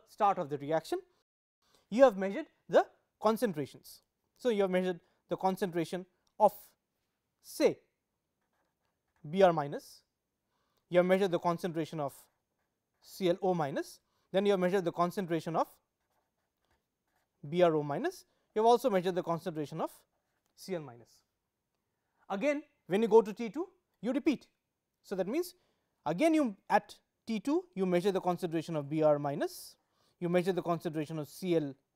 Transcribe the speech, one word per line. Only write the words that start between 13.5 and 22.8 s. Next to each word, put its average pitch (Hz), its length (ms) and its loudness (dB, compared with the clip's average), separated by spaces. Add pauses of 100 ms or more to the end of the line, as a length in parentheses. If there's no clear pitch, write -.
minus, 170 460 -4 (320)
then 196 160 2
you 202 60 6
have 190 60 2
measured 180 260 2
the 170 60 0
concentration 170 640 -2
of 240 120 0 (1800)
B 175 120 2
R 170 120 6
O 151 100 0
minus, 151 420 -6 (280)
you 214 80 0
have 220 40 4
also 240 240 4
measured 185 260 0
the 175 80 -2
concentration 160 560 -6
of 277 100 -4 (680)
C - 180 -10
L 165 60 -8
minus. 120 260 -20 (1200)
Again, 277 320 -2 (260)